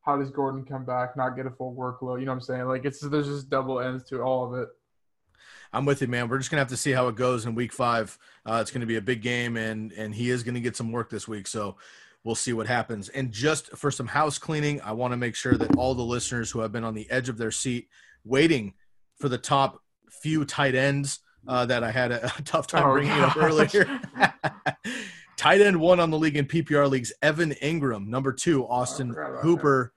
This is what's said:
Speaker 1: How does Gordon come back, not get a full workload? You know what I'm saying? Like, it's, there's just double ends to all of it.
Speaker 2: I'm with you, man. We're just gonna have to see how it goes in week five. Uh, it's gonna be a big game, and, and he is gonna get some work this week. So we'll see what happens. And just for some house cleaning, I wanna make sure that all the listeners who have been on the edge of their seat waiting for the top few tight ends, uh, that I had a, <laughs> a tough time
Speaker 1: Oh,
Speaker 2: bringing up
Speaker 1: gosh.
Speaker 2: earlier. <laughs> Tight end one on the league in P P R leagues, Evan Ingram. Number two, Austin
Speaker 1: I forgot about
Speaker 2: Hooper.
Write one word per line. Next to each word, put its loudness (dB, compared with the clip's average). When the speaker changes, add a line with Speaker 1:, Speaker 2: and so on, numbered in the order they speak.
Speaker 1:
How 0
does -4
Gordon -4
come -10
back, -4
not -2
get -8
a -6
full -10
workload? -6
You -6
know -4
what -4
I'm -8
saying? -6
Like, -4
it's, -6
there's -2
just -8
double -2
ends -6
to -6
all 0
of -8
it. -8
Speaker 2:
I'm -2
with 2
you, -2
man. -2
We're -2
just -6
gonna 2
have 0
to -6
see 0
how 2
it -4
goes 0
in -4
week -2
five. 0
Uh, 0
it's -2
gonna -4
be -2
a -2
big -2
game, -2
and, -6
and -8
he -2
is 0
gonna -6
get -4
some -6
work -4
this -8
week. -10
So -6
we'll -2
see -2
what -2
happens. -2
And -4
just 0
for -2
some -6
house 0
cleaning, -2
I -8
wanna -2
make -2
sure 4
that 2
all 2
the -2
listeners -2
who -4
have -4
been -4
on -4
the -10
edge 0
of -6
their -4
seat -4
waiting 4
for -2
the -2
top 2
few -2
tight 0
ends, 0
uh, 0
that 0
I -2
had 0
a, -4
<laughs> -4
a -10
tough -2
time 2
Speaker 1:
Oh, 6
Speaker 2:
bringing 2
up 4
Speaker 1:
gosh. 4
Speaker 2:
earlier. 4
<laughs> -4
Tight 6
end 8
one 6
on 4
the 2
league 2
in 2
P 0
P 0
R 6
leagues, 0
Evan 2
Ingram. -2
Number -2
two, 0
Austin -2
Speaker 1:
I -8
forgot -8
about -8
Speaker 2:
Hooper. 4